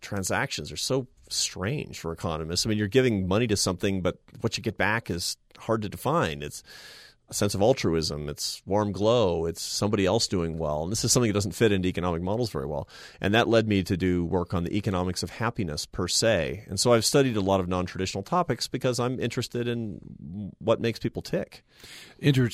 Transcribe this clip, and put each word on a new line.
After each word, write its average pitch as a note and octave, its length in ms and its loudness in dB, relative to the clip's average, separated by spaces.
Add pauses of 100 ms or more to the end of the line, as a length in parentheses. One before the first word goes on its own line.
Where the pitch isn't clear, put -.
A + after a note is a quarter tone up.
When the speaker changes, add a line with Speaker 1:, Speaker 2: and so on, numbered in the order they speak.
Speaker 1:
transactions F#2+ 720 -4
are D2+ 60 -12
so B2+ 300 -2 (220)
strange - 720 -4
for E2 120 -6
economists. D#2+ 540 -2
I A#2 40 -2
mean, G#2+ 100 2
you're G#2 80 2
giving A2 400 4
money G#2+ 200 2
to G#2 100 2
something, G2 440 0
but F2 180 0 (220)
what - 160 -2
you G#3 60 -8
get - 140 -4
back G3+ 340 0
is - 260 -4 (220)
hard A2 240 0
to G2 60 -4
define. A#2 520 -2
It's D2 220 -10 (640)
a - 40 -14
sense G#2 220 0
of F#2+ 60 0
altruism, D#2+ 680 2
it's - 360 -8
warm G#2 260 0
glow, F#2+ 540 2
it's E2 160 -4
somebody G#2 440 0
else F#2+ 220 2
doing E2 300 0
well. D2+ 260 -2
And F2+ 80 -4
this A2 120 -2
is A#2 80 2
something A#2+ 180 4
that G2 40 2
doesn't G2 200 0
fit A2+ 180 6
into F#2 160 2
economic F2 340 0
models G#2+ 300 -2
very C#2 140 -4
well. D2 220 -4 (340)
And G2 120 2
that A2+ 140 4
led A2 200 6
me G2+ 160 4
to F#2 140 0
do F2+ 260 2
work F2 300 -2
on F2 100 0
the E2+ 140 -2
economics F#2 460 -2
of F2 80 -6
happiness G2+ 540 -4
per F2+ 220 -4
se. F2+ 600 0
And G2 120 -6
so B2 140 4
I've A2+ 120 4
studied C3+ 300 4
a G#2 60 0
lot F#2+ 180 4
of F2+ 80 -2
non-traditional F#2 560 -2
topics E3+ 440 -2
because B2+ 320 -2
I'm B2 200 -2
interested A#2+ 480 -2
in A#2 320 -4 (600)
what G#2+ 200 2
makes A2+ 200 -2
people A2+ 220 -4
tick. - 420 -6 (560)
Speaker 2:
Inter-, B2+ 340 4